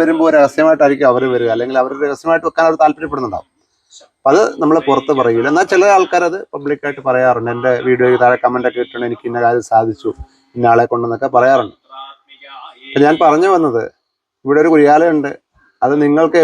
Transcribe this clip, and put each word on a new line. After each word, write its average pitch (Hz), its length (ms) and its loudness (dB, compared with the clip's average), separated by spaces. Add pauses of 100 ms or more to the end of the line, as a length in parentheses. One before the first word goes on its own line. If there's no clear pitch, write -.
വരുമ്പോ 160 300 0
രഹസ്യമായിട്ടായിരിക്കും 147 800 2
അവര് 127 220 0
വരിക, 120 200 -2
അല്ലെങ്കിൽ 123 280 -4
അവര് 131 120 -4 (100)
രഹസ്യമായിട്ട് 160 420 -4
വെക്കാൻ 165 200 -2
അവർ 160 160 2
താല്പര്യപ്പെടുന്നുണ്ടാവും. 147 640 -4 (720)
അപ്പൊ - 160 0
അത് 185 100 4 (180)
നമ്മള് 156 280 2
പുറത്ത് 135 240 0
പറയൂല. 120 360 0
എന്നാൽ 170 240 0
ചില 185 140 4
ആൾക്കാർ 185 380 2
അത് 170 120 -4 (180)
പബ്ലിക്കായിട്ട് 143 520 -8
പറയാറുണ്ട്. 123 440 0
എൻ്റെ 120 220 -2 (140)
വീഡിയോയ്ക്ക് 127 360 2
താഴെ 123 200 4
കമന്റ് 123 260 -2
ഒക്കെ 117 120 -6
ഇട്ടുണ്ട്, 120 260 -8
"എനിക്ക് 117 240 -10
ഇന്ന 120 140 -6
കാര്യം 117 260 0
സാധിച്ചു, 113 400 -2 (460)
ഇന്ന 120 160 -2
ആളെ 117 200 4
കൊണ്ടെന്നൊക്കെ" 117 440 -6
പറയാറുണ്ട്. 123 400 2 (1120)
അപ്പൊ 135 180 -2
ഞാൻ 156 160 2
പറഞ്ഞു 165 260 2
വന്നത്, 156 340 0 (640)
ഇവിടെ 143 160 2
ഒരു 156 80 2
കുരിയാലയുണ്ട്, 151 640 2 (520)
അത് 131 200 0
നിങ്ങൾക്ക് 156 420 2